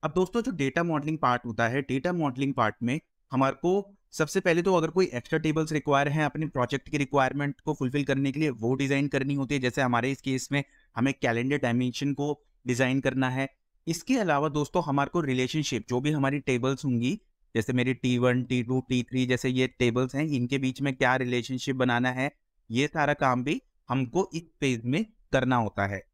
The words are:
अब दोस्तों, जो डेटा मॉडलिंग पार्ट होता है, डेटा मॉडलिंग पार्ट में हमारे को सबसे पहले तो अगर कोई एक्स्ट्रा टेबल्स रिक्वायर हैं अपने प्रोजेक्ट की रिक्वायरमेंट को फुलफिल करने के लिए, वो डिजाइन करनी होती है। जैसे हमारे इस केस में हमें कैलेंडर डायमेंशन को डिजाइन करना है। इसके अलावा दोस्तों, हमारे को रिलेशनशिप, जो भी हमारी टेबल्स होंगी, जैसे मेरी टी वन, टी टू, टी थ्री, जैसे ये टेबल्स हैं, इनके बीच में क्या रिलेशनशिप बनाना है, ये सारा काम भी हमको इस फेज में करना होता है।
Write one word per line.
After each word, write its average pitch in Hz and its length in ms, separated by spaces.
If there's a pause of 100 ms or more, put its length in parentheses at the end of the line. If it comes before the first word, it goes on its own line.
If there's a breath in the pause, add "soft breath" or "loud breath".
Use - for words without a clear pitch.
अब 156 120
दोस्तों, 185 260
जो 233 100
डेटा 151 320
मॉडलिंग 156 340
पार्ट 123 280
होता 117 220
है, 131 140
डेटा 135 320
मॉडलिंग 139 400
पार्ट 110 300
में 123 160 (320)
हमारे 135 240
को 196 420 (140)
सबसे 160 280
पहले 175 220
तो 185 140
अगर 160 140
कोई 180 240
एक्स्ट्रा 131 260
टेबल्स 156 320
रिक्वायर 143 360
हैं 151 180
अपने 156 220
प्रोजेक्ट 131 420
की 147 80
रिक्वायरमेंट 139 640
को 151 120
फुलफिल 139 300
करने 135 280
के 139 80
लिए, 156 100
वो 117 260
डिजाइन 139 320
करनी 139 260
होती 139 220
है। 135 60
जैसे 127 200
हमारे 123 300
इस 135 100
केस 131 300
में 139 120 (320 soft breath)
हमें 131 260
कैलेंडर 127 360
डायमेंशन 127 560
को 143 320 (220)
डिजाइन 127 320
करना 131 300
है। 135 260 (320)
इसके 170 300
अलावा 156 320
दोस्तों, 147 340
हमारे 139 300
को 175 80
रिलेशनशिप, 131 680
जो 123 120
भी 147 100
हमारी 143 280
टेबल्स 131 460
होंगी, 127 360 (340)
जैसे 113 180
मेरी 127 200
टी 123 240
वन, 123 260
टी 123 200
टू, 127 260
टी 123 140
थ्री, 127 220
जैसे 127 240
ये 127 180
टेबल्स 127 480
हैं, 147 100
इनके 131 320
बीच 131 240
में 139 140
क्या 127 200
रिलेशनशिप 127 600
बनाना 127 360
है, 131 200 (400)
ये 131 160
सारा 147 260
काम 127 300
भी 160 180 (280)
हमको 135 440
इस 165 100 (160)
फेज 127 260
में 156 200 (260)
करना 127 240
होता 101 320
है। 98 160 (100)